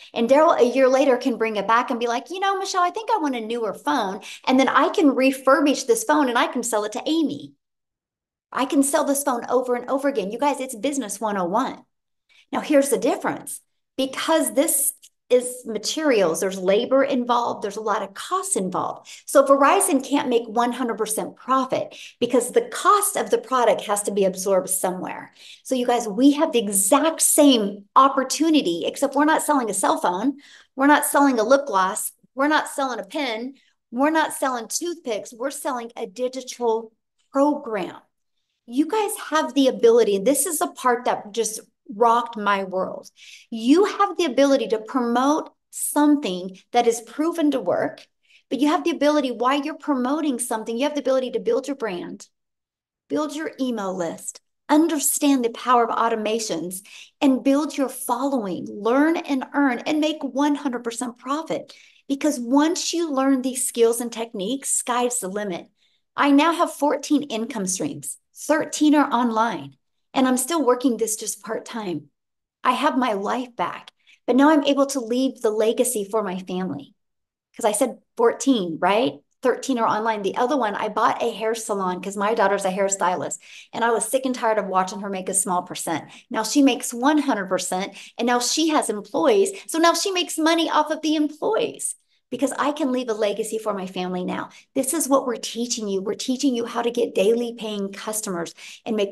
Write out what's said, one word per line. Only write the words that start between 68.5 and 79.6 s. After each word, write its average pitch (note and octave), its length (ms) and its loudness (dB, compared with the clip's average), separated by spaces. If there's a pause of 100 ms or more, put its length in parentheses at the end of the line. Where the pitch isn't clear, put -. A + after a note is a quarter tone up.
are C#4+ 160 2
online, A3 640 0 (360)
and B3+ 140 4
I'm B3+ 100 2
still D4+ 280 -2
working B3 320 2
this A3 180 -2
just - 260 -10
part-time. G#3 680 -8 (540)
I F#3+ 80 2
have B3 260 0
my B3 160 0
life G#3+ 420 -4
back, - 360 -8 (360)
but B3 80 2
now C#4 140 8
I'm D4+ 160 6
able C#4 220 2
to C#4 120 -4
leave B3 420 -2
the A3 100 2
legacy A3 580 0
for A3 120 0
my F#3+ 180 -6
family. F#3 540 -8 (640)
'Cause A#3+ 80 -2
I G#3+ 80 2
said A#3+ 240 -2 (180)
fourteen, A3 640 2
right? G#3+ 360 2 (260)
Thirteen B3 380 0